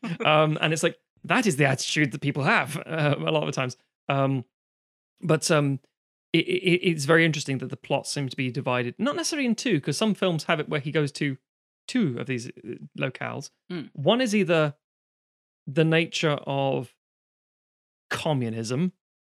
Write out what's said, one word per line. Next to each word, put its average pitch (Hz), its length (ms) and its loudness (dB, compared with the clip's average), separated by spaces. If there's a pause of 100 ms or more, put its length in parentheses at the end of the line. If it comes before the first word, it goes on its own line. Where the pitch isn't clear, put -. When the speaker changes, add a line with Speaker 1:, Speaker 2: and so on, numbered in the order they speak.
Speaker 1:
<laughs> 175 220 -6
Speaker 2:
Um, 156 380 4
and 160 100 2
it's 160 100 -2
like, 170 160 0 (260)
that 220 220 0
is 156 100 2
the 143 100 4
attitude 135 460 0
that 151 100 -8
people 143 220 -2
have, 156 340 0
uh, 151 400 0
a 160 120 -2
lot 156 120 2
of 156 40 -4
the 147 60 -2
times. 131 240 -4 (320)
Um, 135 380 0 (760)
but, 156 300 0
um, 143 300 2 (520)
it, 165 140 4
it, 175 340 0 (100)
it's 151 160 -2
very 165 180 6
interesting 147 340 0
that 127 120 -8
the 131 60 -8
plots - 360 -4
seem 143 160 -4
to - 80 -10
be 131 140 -2
divided, 123 480 -2
not 277 180 -2
necessarily 320 300 -2
in 226 80 2
two, 196 260 0
'cause 147 160 -2
some 220 180 2
films 175 300 0
have 165 160 0
it 147 80 -8
where 151 120 -2
he 147 120 -6
goes 147 200 2
to 139 260 -4 (480)
two 151 340 0
of 123 60 -8
these, 127 240 -6
uh, - 240 -12 (240)
locales. 127 520 -6 (200)
Speaker 1:
Hmm. 175 140 -8 (100)
Speaker 2:
One 185 260 2
is 226 140 0
either 160 400 2 (920)
the 156 200 2
nature 160 600 2
of 139 480 -2 (1160)
communism, 127 840 -2 (460)